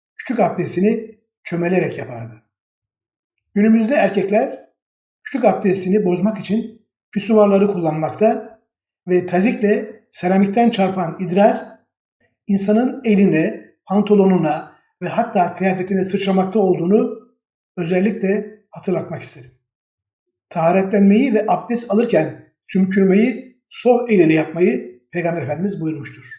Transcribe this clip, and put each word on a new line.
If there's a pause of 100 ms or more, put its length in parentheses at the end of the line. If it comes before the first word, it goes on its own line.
(160)
küçük
abdestini (240)
çömelerek
yapardı. (1200)
Günümüzde
erkekler (540)
küçük
abdestini
bozmak
için (240)
pisuvarları
kullanmakta (480)
ve
tazikle
seramikten
çarpan
idrar (720)
insanın
eline, (120)
pantolonuna (240)
ve
hatta
kıyafetine
sıçramakta
olduğunu (580)
özellikle (100)
hatırlatmak
isterim. (960)
Taharetlenmeyi
ve
abdest
alırken (120)
sümkürmeyi
sol
el
ile
yapmayı (100)
Peygamber
Efendimiz
buyurmuştur. (160)